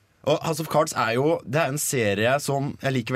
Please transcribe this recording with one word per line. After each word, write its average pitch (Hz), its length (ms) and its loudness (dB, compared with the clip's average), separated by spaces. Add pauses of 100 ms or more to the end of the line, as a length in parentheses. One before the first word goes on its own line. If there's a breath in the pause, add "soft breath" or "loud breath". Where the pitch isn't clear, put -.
(260)
Og 151 160 2
House 160 160 -4
of 160 100 -8
Cards 156 280 2
er 117 180 0
jo, 147 240 2 (100)
det 147 140 0
er 143 60 0
en 143 100 -4
serie 113 640 2
som 139 420 -2
jeg 135 100 0
liker 127 240 -2